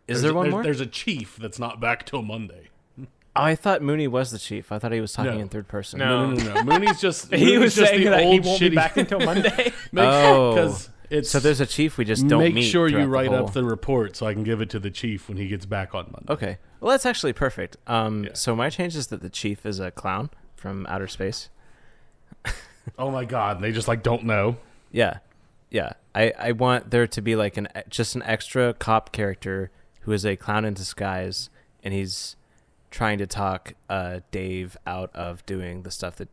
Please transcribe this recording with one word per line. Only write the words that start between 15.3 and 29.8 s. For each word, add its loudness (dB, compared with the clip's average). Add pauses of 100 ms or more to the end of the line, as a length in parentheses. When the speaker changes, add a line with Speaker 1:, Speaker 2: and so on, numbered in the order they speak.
Speaker 2:
he -4
gets -6
back -6
on -8
Monday. -12
Speaker 1:
Okay. -4 (220)
Well, 0
that's 2
actually -2
perfect. -4
Um, -2
Speaker 2:
Yeah. -10
Speaker 1:
so -2
my 0
change -6
is -6
that -10
the -12
chief -6
is -6
a -6
clown -6 (280)
from -10
outer -6
space. -8 (960)
<laughs> -6 (460)
Speaker 2:
Oh -4
my -4
God. -2
They 0
just, -2
like, 0
don't 0
know. 2 (340)
Speaker 1:
Yeah. 0 (540)
Yeah, -2 (200)
I, 4
I -2
want 0
there 4
to -8
be, 0
like, 0
an, -6 (220)
just -4
an -6
extra 0
cop 0
character -4 (320)